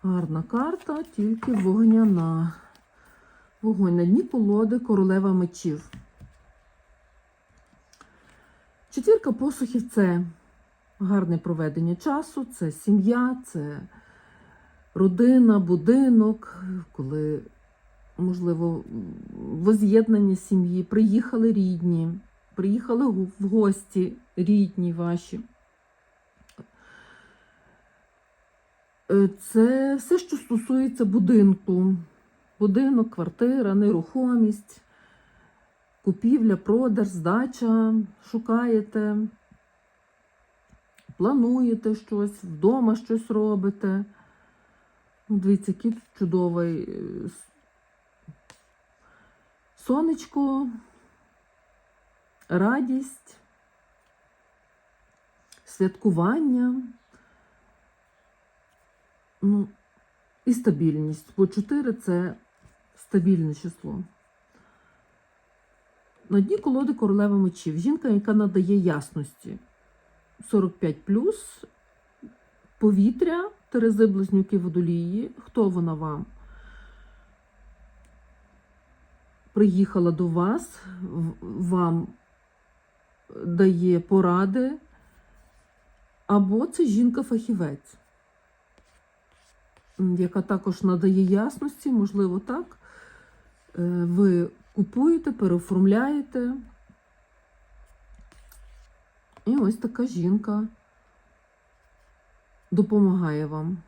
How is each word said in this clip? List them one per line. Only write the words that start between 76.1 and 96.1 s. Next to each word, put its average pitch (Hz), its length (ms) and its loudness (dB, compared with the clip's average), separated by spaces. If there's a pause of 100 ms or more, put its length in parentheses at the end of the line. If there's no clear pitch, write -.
Приїхала 190 580 2
до 170 160 -2
вас, 180 520 -2 (220)
в-, 170 400 -6
вам 170 640 -2 (1400)
дає 175 540 2
поради, 190 800 0 (1500)
або 208 400 2
це 339 180 0
жінка-фахівець, 226 1120 -2 (2000)
м, 185 160 0
яка 180 260 -2
також 190 420 -4
надає 185 400 2
ясності, 254 680 -2
можливо, 196 480 0
так. 254 380 -10 (1000)
Е, 175 40 -4 (240)
ви 175 440 4 (240)
купуєте, 311 580 0
переоформляєте. 220 1200 0 (3000)